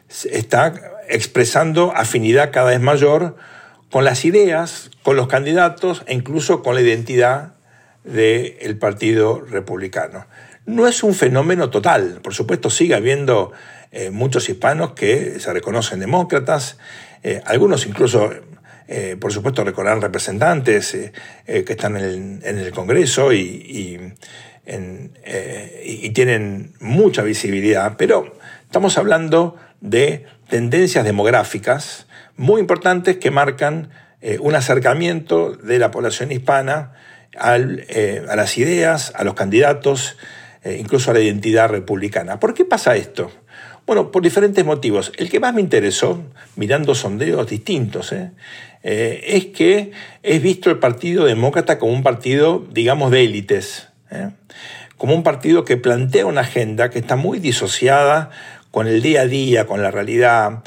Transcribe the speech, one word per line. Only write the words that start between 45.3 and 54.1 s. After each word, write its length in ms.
que 80
más 160
me 60
interesó, 640
mirando 400
sondeos 520
distintos, 640
¿eh? 200
Eh, 460
es 180
que 460
es 200
visto 280
el 80
Partido 460
Demócrata 540
como 140
un 100
partido, 680
digamos, 420
de 100
élites, 640